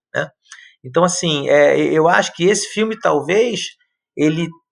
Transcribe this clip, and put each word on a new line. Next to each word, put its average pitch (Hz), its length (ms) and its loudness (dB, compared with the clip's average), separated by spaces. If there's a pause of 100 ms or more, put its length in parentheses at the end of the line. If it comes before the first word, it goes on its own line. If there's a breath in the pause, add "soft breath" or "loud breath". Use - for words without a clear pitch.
(140)
né? 143 120 -4 (560 loud breath)
Então, 147 220 0
assim, 151 460 -2
é, 147 280 4
eu 156 300 2
acho - 240 0
que 170 120 -4
esse 202 240 0
filme, 220 300 -4
talvez, 185 760 -2 (440)
ele, 160 320 -2 (240)